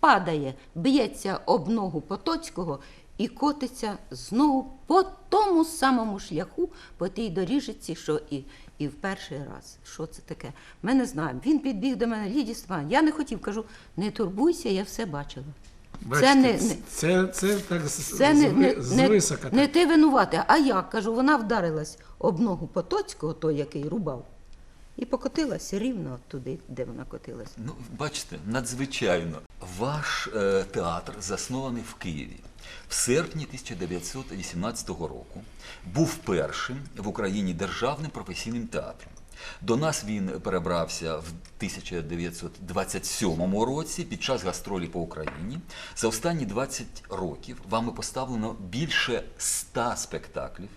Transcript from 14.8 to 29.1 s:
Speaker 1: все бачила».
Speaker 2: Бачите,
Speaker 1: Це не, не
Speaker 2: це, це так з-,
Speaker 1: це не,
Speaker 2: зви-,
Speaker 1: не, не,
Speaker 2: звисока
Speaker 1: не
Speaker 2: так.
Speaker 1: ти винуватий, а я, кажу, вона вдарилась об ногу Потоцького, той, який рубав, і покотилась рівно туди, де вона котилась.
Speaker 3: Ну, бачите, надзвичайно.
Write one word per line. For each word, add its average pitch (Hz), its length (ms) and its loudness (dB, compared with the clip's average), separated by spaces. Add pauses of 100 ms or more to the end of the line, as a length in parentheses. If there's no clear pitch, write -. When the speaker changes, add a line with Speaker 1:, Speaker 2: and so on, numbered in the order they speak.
Speaker 1:
все 220 240 -6
бачила». 143 400 -8 (560)
Speaker 2:
Бачите, 151 260 6
Speaker 1:
Це 277 60 10
не, 262 180 8
не 202 240 2 (120)
Speaker 2:
це, 185 380 2
це 185 320 0
так 170 300 -2
з-, - 280 -6
Speaker 1:
це 285 180 8
не, 294 60 12 (100)
Speaker 2:
зви-, - 60 2
Speaker 1:
не, 269 180 8
не, - 80 -4
Speaker 2:
звисока 190 680 6
Speaker 1:
не 254 100 8
Speaker 2:
так. 285 100 4
Speaker 1:
ти 339 140 8
винуватий, 285 600 8
а 285 100 8
я, 254 260 6
кажу, 220 320 0
вона 269 220 6
вдарилась 175 640 0 (200)
об 175 220 2
ногу 175 260 0
Потоцького, 180 680 -2
той, 156 240 0
який 147 320 -4
рубав, 156 360 -4 (720)
і 247 80 -4
покотилась 247 680 -2
рівно 190 440 -4 (100)
туди, 131 300 -8 (100)
де 123 160 -6
вона 123 200 -10
котилась. 117 520 -12
Speaker 3:
Ну, 117 160 -8 (260)
бачите, - 380 -6 (100)
надзвичайно. 113 920 -2 (400)